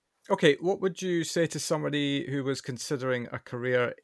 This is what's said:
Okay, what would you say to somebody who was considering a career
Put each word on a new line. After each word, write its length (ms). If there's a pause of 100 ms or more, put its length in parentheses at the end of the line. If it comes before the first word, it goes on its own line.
(300)
Okay, 300
what 220
would 180
you 240
say 220
to 120
somebody 720
who 140
was 160
considering 720
a 60
career 640